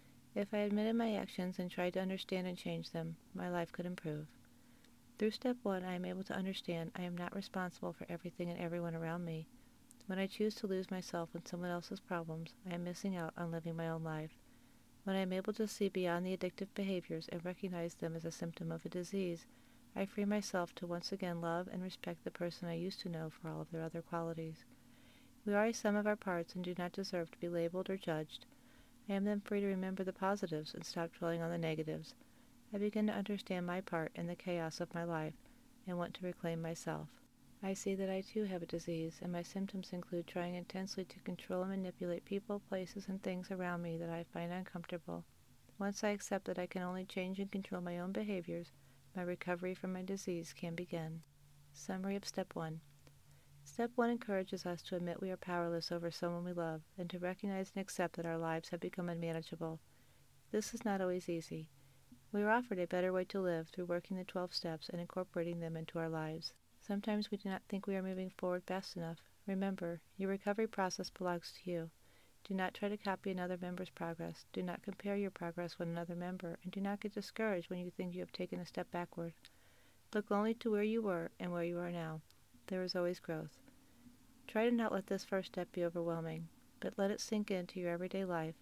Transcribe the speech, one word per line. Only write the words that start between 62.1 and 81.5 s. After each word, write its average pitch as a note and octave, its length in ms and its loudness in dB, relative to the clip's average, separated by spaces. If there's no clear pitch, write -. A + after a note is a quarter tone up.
We G#3 100 4
are G#3 80 6
offered A#3 300 4
a F3 80 2
better F3+ 240 4
way F#3 140 4
to G3 160 0
live E3 260 2
through F3+ 200 -4
working F3 280 0
the F#3 80 -2
twelve F3+ 300 -2
steps D#3+ 340 -2
and E3+ 140 -2
incorporating F3 580 -2
them E3 160 -2
into E3 240 -4
our E3 80 2
lives. D#3+ 460 -2
Sometimes G#3 480 0
we G3+ 80 0
do G3 120 -4
not F#3+ 180 -2
think G3 180 -2
we G3 120 2
are F#3 40 0
moving F#3 280 0
forward F3+ 340 0
fast F#3+ 320 -2
enough. E3 240 -4
Remember, F#3+ 540 2
your G3 120 2
recovery G3+ 360 2
process F#3+ 440 0
belongs F3 420 0
to - 180 -8
you. E3 220 -2
Do G3 80 -4
not F#3 200 2
try G#3 140 0
to G#3 100 0
copy G3 320 0
another F3+ 280 0
member's F3+ 320 -4
progress. E3 640 -4
Do F#3 100 0
not F3 180 -2
compare G3+ 360 -2
your G3+ 120 2
progress F3 480 -4
with E3+ 120 0
another E3+ 260 -2
member, F3 480 -2
and F3+ 80 -6
do G3 80 -2
not G3+ 220 0
get G3+ 120 -4
discouraged G#3 560 0
when F3+ 100 -2
you F3+ 120 -4
think F3+ 240 -4
you F3+ 60 -2
have F3 100 -6
taken F3+ 280 -4
a F3 60 -6
step - 260 -4
backward. E3+ 420 -2
Look G#3 180 2
only G#3 240 6
to A#3 160 0
where G#3 100 6
you A3 200 4
were F3 360 2
and F3+ 140 -2